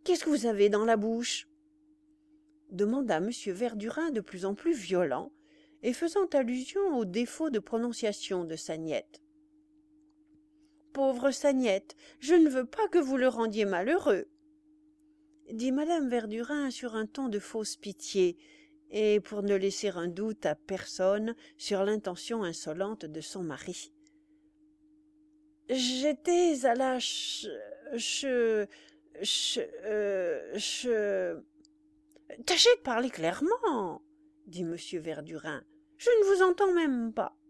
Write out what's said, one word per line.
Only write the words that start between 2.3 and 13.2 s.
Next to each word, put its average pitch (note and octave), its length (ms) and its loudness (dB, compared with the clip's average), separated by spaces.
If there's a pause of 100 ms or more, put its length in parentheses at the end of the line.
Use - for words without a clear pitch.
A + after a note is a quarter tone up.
demanda G#3 500 0
monsieur G#3 320 -4
Verdurin A#3 580 -4
de A3+ 80 -2
plus F#3 240 -10
en G3 100 -2
plus E4 200 0
violent, F3+ 580 -2 (520)
et B3 100 0
faisant F4 320 0
allusion C4+ 720 0
au A3+ 80 0
défaut A#3 440 -2
de A3+ 100 0
prononciation A3 840 -4
de D#3+ 140 -8
Sagnette. « D#3+ 640 -6 (1700)
Pauvre C4+ 380 2
Sagnette, B3+ 640 0 (240)
je C#4+ 140 2
ne D#4+ 160 8
veux B3+ 160 0
pas G#4 240 -2
que F4 80 4
vous C4+ 180 2
le B3+ 140 4